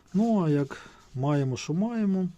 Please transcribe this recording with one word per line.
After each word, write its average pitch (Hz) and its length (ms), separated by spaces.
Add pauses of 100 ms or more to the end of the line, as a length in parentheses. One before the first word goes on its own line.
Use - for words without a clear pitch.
(140)
Ну, 214 300
а 156 60
як 143 400 (240)
маємо, 135 440
що - 160
маємо. 196 640